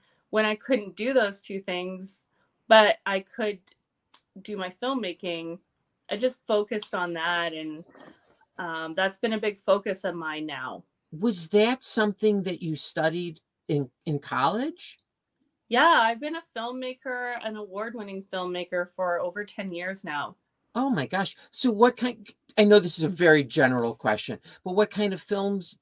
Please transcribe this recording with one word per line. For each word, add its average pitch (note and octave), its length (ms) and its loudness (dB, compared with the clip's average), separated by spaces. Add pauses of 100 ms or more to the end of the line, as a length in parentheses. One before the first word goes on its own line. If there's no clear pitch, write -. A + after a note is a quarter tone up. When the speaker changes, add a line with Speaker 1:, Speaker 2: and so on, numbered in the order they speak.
(300)
Speaker 1:
when G#3+ 160 0
I G#3+ 100 -2
couldn't G#3 400 -4
do A#3+ 160 -2
those G#3 280 0
two G3 200 -8
things, F#3 600 -8 (460)
but G#3+ 380 8
I G3 140 -2
could G#3 400 -6 (800)
do G#3 140 -10
my F#3 140 -6
filmmaking, F3+ 920 -6 (500)
I G#3+ 60 -4
just B3 300 -4
focused G#3+ 480 -2
on F3 200 -4
that, E3+ 380 -2
and, D#3 320 -10 (760)
um, D#3+ 360 -8
that's F#3+ 240 0
been A3 140 -2
a A3 80 -2
big G#3 180 -4
focus G3+ 460 0
of F3+ 100 -4
mine D#3 320 -8
now. C3 380 -10 (280)
Speaker 2:
Was F#3+ 360 0
that A3 340 2
something G#3+ 600 2
that F3 200 -6
you D#3 140 -2
studied E3 640 0 (280)
in, C#3+ 220 0 (140)
in D3 140 -2
college? F#3 800 -2 (680)
Speaker 1:
Yeah, C#4+ 340 6
I've A3+ 180 0
been D#4 160 -6
a E4+ 60 -10 (140)
filmmaker, B3 880 -8
an G#3+ 140 -8
award-winning G3+ 760 -10
filmmaker F3+ 560 -4
for F3+ 320 -2
over F3+ 240 -6
ten G3 280 -10
years F#3 320 -10
now. C#3+ 320 -8 (380)
Speaker 2:
Oh C4 160 0
my D#3 160 0
gosh! F#3+ 300 -4 (140)
So - 200 2
what A#3 260 4
kind, B3 320 -6 (300)
I G#3+ 60 10
know G#3 160 10
this E3+ 180 -2
is D#3+ 60 2
a D#3 40 2
very D#3 360 6
general B2 500 2
question, - 460 -2 (240)
but F#3 100 -4
what G#3 160 4
kind G#3 220 -2
of F3 100 -8
films, G3+ 600 -2